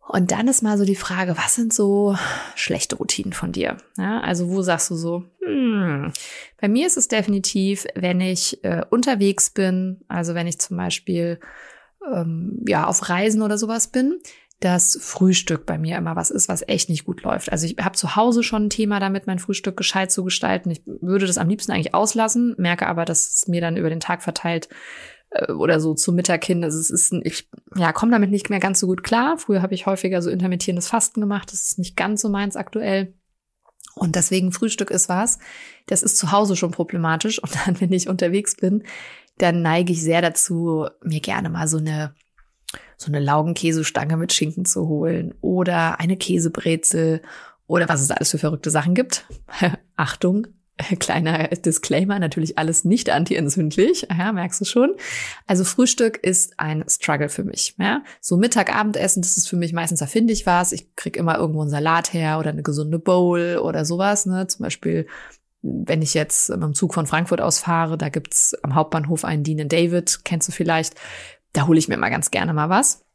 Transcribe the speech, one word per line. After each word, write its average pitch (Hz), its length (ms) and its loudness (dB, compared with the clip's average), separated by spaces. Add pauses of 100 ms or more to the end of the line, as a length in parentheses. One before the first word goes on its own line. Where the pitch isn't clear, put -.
Und 180 260 2
dann 220 160 2
ist 262 140 2
mal 214 140 2
so 202 80 4
die 196 120 2
Frage, 180 400 -2
was - 180 0
sind 233 180 0
so 202 440 2 (380)
schlechte - 420 -4
Routinen - 360 -4
von - 200 -6
dir? - 260 -4 (180)
Ja, 202 240 -2
also 175 300 -2
wo 190 100 0
sagst 180 300 0
du 175 60 -4
so, 170 280 -4 (200)
hm, 202 680 0 (480)
bei 202 80 0
mir 247 180 2
ist - 120 2
es - 100 0
definitiv, 196 880 0
wenn 180 260 0
ich, 185 440 -2
äh, 175 260 0
unterwegs 214 600 2
bin, 185 580 0
also 170 260 -2
wenn 170 120 -2
ich 170 120 -4
zum - 180 -4
Beispiel, 170 640 -2 (720)
ähm, 170 560 -4
ja, 156 180 0
auf - 220 -2
Reisen 208 320 2
oder 214 160 0
sowas 226 320 -2
bin, 269 300 0 (420)
dass 180 400 2
Frühstück 180 640 2
bei 160 140 -4
mir 160 180 -2
immer 170 200 -2
was 165 140 0
ist, - 180 0
was 175 200 -2
echt - 220 0
nicht 156 140 -2
gut - 180 -6
läuft. - 280 -2
Also 160 160 0
ich 160 140 -4
hab 185 160 -2
zu - 180 -2
Hause 233 280 4
schon 214 240 0
ein 208 40 0
Thema 208 300 0
damit, 196 260 -2
mein 185 120 0
Frühstück 190 380 -4
gescheit 190 360 0
zu 190 100 0
gestalten. 180 480 0
Ich 156 140 -6
würde 190 420 0
das 180 120 0
am 165 100 2
liebsten 202 240 0
eigentlich 170 220 0
auslassen, 226 640 2
merke 175 280 0
aber, 170 200 0
dass - 280 0
es - 140 0
mir 170 140 0
dann 170 140 0
über 165 140 0
den 165 100 -4
Tag 175 220 -4
verteilt, 170 460 -4 (680)
äh, - 180 0
oder 156 280 2
so 156 140 2
zum 170 200 0
Mittag 175 300 0
hin, 170 200 0
also 156 140 -2
es 160 120 -2
ist - 220 2
ein, 175 120 -2
ich, - 240 -4 (280)
ja, 170 160 2
komm 226 180 2
damit 208 200 4
nicht 202 200 0
mehr 202 100 0
ganz 196 200 2
so 196 60 0
gut 185 160 0
klar. 254 360 2
Früher 196 240 0
habe 190 120 -2
ich 185 120 -4
häufiger 185 360 0
so 175 80 0
intermittierendes 180 580 0
Fasten 226 320 0
gemacht, 202 320 -2
das - 140 -4
ist - 120 -4
nicht 180 180 -6
ganz 208 260 0
so 220 60 0
meins 202 280 -2
aktuell. 196 580 -2 (800)
Und 170 220 0
deswegen 185 340 2
Frühstück 208 400 -2
ist 185 180 0
was, 190 300 0 (480)
das 196 160 0
ist - 140 2
zu 160 160 0
Hause 202 240 4
schon 175 140 0
problematisch. 165 720 -2
Und - 120 -6
dann, 180 260 0
<laughs> - 0 -
wenn 185 120 2
ich 180 160 0
unterwegs 185 480 0
bin, 202 280 2 (540)
dann 175 240 2
neige 170 300 2
ich 165 100 -2
sehr 165 200 2
dazu, 165 680 0 (140)
mir 156 180 -2
gerne - 300 -4
mal 165 180 -2
so 156 100 0
eine, 151 360 -4 (840)
so - 120 -10
eine 147 120 0
Laugenkäsestange 156 960 0
mit 170 160 0
Schinken 160 320 0
zu 170 240 0
holen 165 520 -2
oder 175 600 0
eine 175 160 2
Käsebrezel 165 1040 0 (440)
oder 170 220 2
was 151 120 2
es 139 100 0
alles - 200 0
für 160 80 -2
verrückte 151 320 -2
Sachen 151 240 4
gibt. 254 320 0 (340)
<laughs> - 360 -2
Achtung, 185 500 0 (300)
<laughs> 175 220 -2
kleiner 160 500 0
Disclaimer, 175 680 0
natürlich 160 400 -2
alles 160 260 0
nicht 208 260 4
antientzündlich. 170 1000 2
Ja, 185 220 0
merkst 180 280 -4
du 208 40 -2
schon. 277 300 2 (520)
Also 185 180 4
Frühstück 233 540 2
ist - 400 0
ein 156 300 -2
Struggle 147 400 0
für - 160 -4
mich. - 340 -4
Ja, 208 240 0 (180)
so - 160 0
Mittag, 220 380 2
Abendessen, 208 480 0
das - 140 0
ist - 120 0
für 185 80 -4
mich 170 160 -2
meistens, 165 280 -2
da 143 60 -4
finde 226 260 2
ich - 140 -2
was. 175 260 2
Ich - 240 -10
krieg - 200 -8
immer 165 220 0
irgendwo 156 240 0
einen 147 80 -2
Salat 160 420 0
her 156 260 0
oder 156 120 -2
eine 151 120 -6
gesunde 151 360 -2
Bowl 175 640 4
oder 160 220 -2
sowas, 190 420 0
ne? 185 200 0
Zum - 180 -6
Beispiel, 160 420 -2 (560)
wenn - 400 -2
ich 147 120 -2
jetzt - 360 0
mit 180 120 -2
dem 151 120 0
Zug - 180 0
von 156 140 0
Frankfurt 170 340 0
aus - 200 2
fahre, 165 360 0
da 156 120 -4
gibt's - 540 0
am 139 120 -2
Hauptbahnhof 156 500 0
einen 151 200 0
Dean 156 160 -2
and 147 120 -2
David, 170 520 2
kennst - 240 -2
du - 40 -6
vielleicht. 165 420 0 (580)
Da 143 140 2
hole 160 120 8
ich 160 100 2
mir - 60 0
immer 87 160 0
ganz 156 200 0
gerne - 220 0
mal 151 160 0
was. - 360 2 (100)